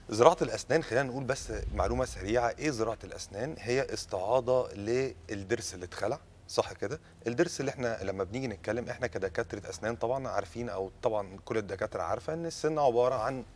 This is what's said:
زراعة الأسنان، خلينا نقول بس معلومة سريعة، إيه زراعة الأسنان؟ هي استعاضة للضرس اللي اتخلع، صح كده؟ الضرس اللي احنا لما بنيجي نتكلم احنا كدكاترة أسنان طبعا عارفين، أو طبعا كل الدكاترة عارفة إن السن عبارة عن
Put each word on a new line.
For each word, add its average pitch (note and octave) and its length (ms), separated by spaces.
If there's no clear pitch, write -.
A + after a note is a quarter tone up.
زراعة A#2+ 320
الأسنان، C3 420
خلينا C3 200
نقول C3 200
بس B2+ 280
معلومة A#2 300
سريعة، A2+ 440
إيه D3+ 100
زراعة A2 340
الأسنان؟ G#2 560
هي B2 340
استعاضة A#2 800
للضرس A2 1000
اللي F2+ 120
اتخلع، G#2+ 340
صح - 260
كده؟ G#2+ 260
الضرس D3 320
اللي C3 120
احنا A#2 320
لما F#2+ 200
بنيجي A#2+ 240
نتكلم A2 420
احنا B2 180
كدكاترة G2+ 600
أسنان A2 260
طبعا B2+ 320
عارفين، G#2 420
أو F#2+ 220
طبعا G2+ 440
كل A2+ 120
الدكاترة G2+ 460
عارفة G#2+ 300
إن E3 120
السن D#3 340
عبارة B2+ 360
عن A#2+ 280